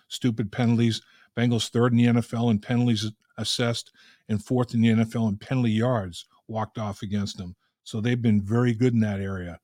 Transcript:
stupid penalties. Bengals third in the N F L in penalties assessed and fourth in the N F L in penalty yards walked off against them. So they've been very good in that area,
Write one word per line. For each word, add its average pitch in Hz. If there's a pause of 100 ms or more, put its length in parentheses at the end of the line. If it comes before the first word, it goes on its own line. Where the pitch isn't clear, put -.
stupid 113
penalties. 117 (360)
Bengals 117
third 120
in 117
the 120
N 120
F 117
L 117
in 104
penalties 120 (280)
assessed 117 (360)
and 104
fourth 123
in 113
the 113
N 110
F 113
L 113
in 101
penalty 123
yards 107 (220)
walked 110
off 104
against 101
them. 92 (280)
So 110
they've 120
been 107
very 117
good 120
in 113
that 104
area, 92